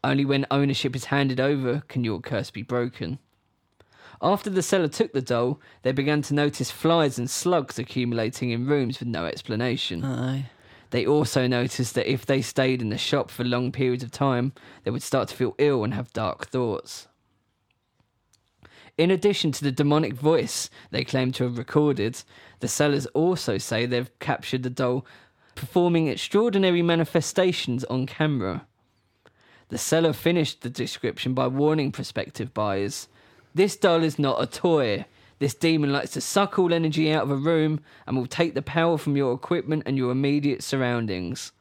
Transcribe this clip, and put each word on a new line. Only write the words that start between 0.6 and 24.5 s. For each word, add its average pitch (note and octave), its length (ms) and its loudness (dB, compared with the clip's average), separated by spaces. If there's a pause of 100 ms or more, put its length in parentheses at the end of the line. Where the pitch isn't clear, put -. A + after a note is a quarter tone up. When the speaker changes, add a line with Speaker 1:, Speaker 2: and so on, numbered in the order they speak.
Speaker 1:
is B2+ 100 -6
handed C#3 340 0
over C3+ 480 0
can B2 160 -4
your A2 180 -2
curse - 300 -4
be G2 100 -12
broken." B2 560 -4 (1040)
After G3 280 2
the F#3 120 2
seller F3+ 260 2
took - 240 0
the C3+ 100 0
doll, B2 380 0 (220)
they C3 100 2
began C#3+ 320 2
to C#3+ 120 -2
notice D3 360 0
flies D#3+ 480 2
and A#2+ 100 -4
slugs F3 500 0
accumulating A#2+ 720 -2
in A#2 160 -2
rooms C#3 320 0
with A#2+ 100 -6
no E2+ 160 -4
explanation. A2+ 800 -4
Speaker 2:
Uh-oh. C3 380 -4 (480)
Speaker 1:
They A#2+ 140 0
also C3+ 420 2
noticed B2 480 -2
that - 140 0
if - 160 -2
they C#3 160 2
stayed C3 400 0
in A2 80 -2
the G2 80 -4
shop - 320 -2
for - 140 -8
long B2 300 -2
periods B2+ 300 -2
of A#2 80 -10
time, C3 420 0 (300)
they - 80 -2
would A#2 120 -6
start C3 260 0
to - 60 -14
feel B2 220 -2
ill C#3 260 2
and A2 100 -2
have A2+ 200 -8
dark - 340 -4
thoughts. - 600 -6 (1900)
In E3+ 140 4
addition F#3+ 400 2
to - 120 -6
the C#3+ 80 2
demonic C#3+ 420 2
voice C#3+ 560 0 (220)
they B2+ 120 -2
claim C3 300 0
to B2+ 100 -2
have A#2+ 140 -2
recorded, C3 680 2 (380)
the B2 80 -4
sellers D3 380 0
also D#3+ 500 0
say A2+ 280 -2
they've B2 340 -4
captured - 440 -4